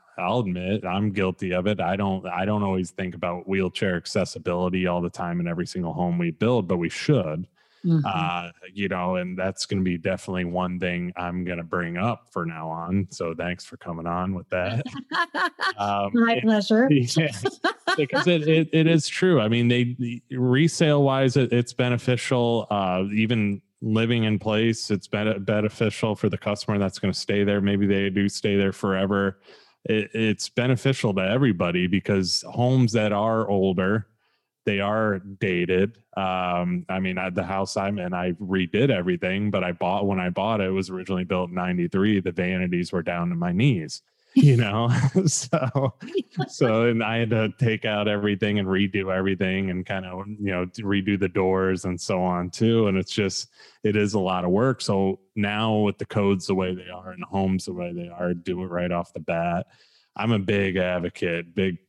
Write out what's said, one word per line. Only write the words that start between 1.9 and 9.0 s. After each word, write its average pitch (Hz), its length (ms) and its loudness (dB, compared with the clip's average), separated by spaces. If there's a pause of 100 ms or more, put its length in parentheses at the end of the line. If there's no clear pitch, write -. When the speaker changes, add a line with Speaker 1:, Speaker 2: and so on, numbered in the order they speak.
Speaker 1:
don't, 95 280 -2
I 90 200 -4
don't 104 180 0
always 95 280 -2
think 90 240 -6
about 87 340 -6
wheelchair 95 480 0
accessibility 90 920 -2
all 87 140 0
the 87 80 -2
time 87 320 -4
in 85 60 -2
every 85 200 -4
single 87 240 -6
home 87 260 -2
we 85 140 0
build, 107 380 0
but 90 80 0
we 85 120 -2
should. 90 580 0 (380)
Speaker 2:
Mm-hmm. 165 200 4
Speaker 1:
Uh, 87 460 -4 (200)
you 101 160 -4
know, 92 280 -2